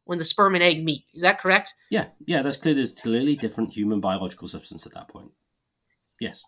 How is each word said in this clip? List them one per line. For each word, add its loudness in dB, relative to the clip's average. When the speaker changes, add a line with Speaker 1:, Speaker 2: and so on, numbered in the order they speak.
Speaker 1:
when -4
the -4
sperm 4
and 4
egg 2
meet. -2
Is -14
that 4
correct? 2
Speaker 2:
Yeah, -2
yeah, 2
that's -2
clear. 2
There's 0
clearly 0
different -4
human -2
biological -4
substance -14
at -20
that -18
point. -20
Yes. -10